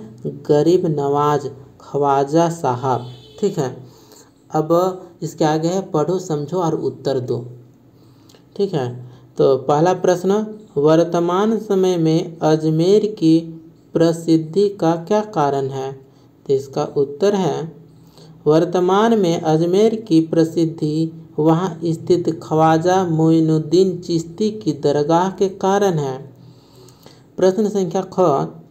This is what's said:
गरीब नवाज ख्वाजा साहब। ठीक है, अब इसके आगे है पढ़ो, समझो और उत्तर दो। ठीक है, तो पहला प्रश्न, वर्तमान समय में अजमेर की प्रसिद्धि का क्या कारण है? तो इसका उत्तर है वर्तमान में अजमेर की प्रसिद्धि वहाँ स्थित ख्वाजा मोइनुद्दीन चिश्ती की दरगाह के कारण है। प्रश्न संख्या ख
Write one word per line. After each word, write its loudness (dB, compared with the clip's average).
गरीब 2
नवाज 0
ख्वाजा 0
साहब। -4
ठीक -2
है, -4
अब 0
इसके -4
आगे 0
है -4
पढ़ो, -2
समझो -6
और -2
उत्तर -4
दो। -6
ठीक -2
है, -6
तो 4
पहला 2
प्रश्न, 0
वर्तमान 2
समय 0
में 0
अजमेर 2
की 2
प्रसिद्धि 2
का 0
क्या -2
कारण -2
है? -8
तो 2
इसका -2
उत्तर 0
है -2
वर्तमान 4
में 2
अजमेर 2
की 0
प्रसिद्धि 0
वहाँ 2
स्थित -2
ख्वाजा 2
मोइनुद्दीन 2
चिश्ती -4
की -4
दरगाह 0
के -2
कारण 0
है। -6
प्रश्न 2
संख्या -2
ख 0